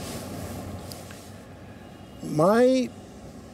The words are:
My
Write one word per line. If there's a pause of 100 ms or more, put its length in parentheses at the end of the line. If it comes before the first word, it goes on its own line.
(2250)
My (640)